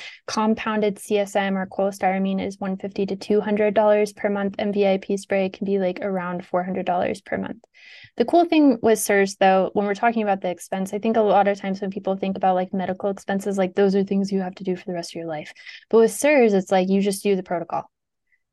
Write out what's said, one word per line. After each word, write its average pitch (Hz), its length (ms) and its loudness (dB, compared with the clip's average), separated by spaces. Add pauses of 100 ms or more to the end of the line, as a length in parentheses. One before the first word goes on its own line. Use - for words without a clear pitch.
(260)
Compounded 214 720 0
C 208 220 -2
S 202 160 -2
M 196 200 0
or 190 120 -4
cholestyramine 190 760 -2
is 196 160 -8
one 190 160 -4
fifty 196 300 -6
to 202 100 -4
two 208 240 0
hundred 208 360 0
dollars 208 380 4
per - 180 -4
month, 196 260 -4
and 208 160 -4
V 202 140 2
I 190 100 2
P 196 180 -4
spray 196 340 -2
can 196 160 -8
be, 196 120 0
like, 185 240 -2
around 180 420 -4
four 180 200 -2
hundred 185 240 -4
dollars 185 340 -2
per - 160 -6
month. - 260 -10 (520)
The 240 100 0
cool 339 200 4
thing 294 360 4
with 220 160 4
sirs, 196 380 2
though, 190 380 4
when 202 120 0
we're 202 80 -2
talking 226 300 0
about 196 180 -2
the 185 80 -4
expense, 190 420 -6
I 208 60 -6
think 226 200 0
a 226 40 4
lot 196 260 4
of 202 120 0
times 196 220 -4
when 196 100 -4
people 190 240 -4
think 190 200 -4
about, 190 200 2
like, 185 180 -2
medical 190 380 -4
expenses, 196 480 -4
like, 185 160 -2
those 196 180 4
are 196 100 2
things 196 280 -2
you 190 100 -2
have 185 140 -8
to - 80 -16
do 185 120 -2
for - 100 -16
the 185 80 -8
rest 170 180 -8
of 175 80 -10
your 165 80 -8
life. 151 260 -8 (380)
But 220 80 6
with 220 140 4
sirs, 254 420 4
it's 185 160 0
like 190 180 2
you 196 140 2
just 196 180 -2
do 202 140 0
the 185 80 -6
protocol. 165 480 -6 (600)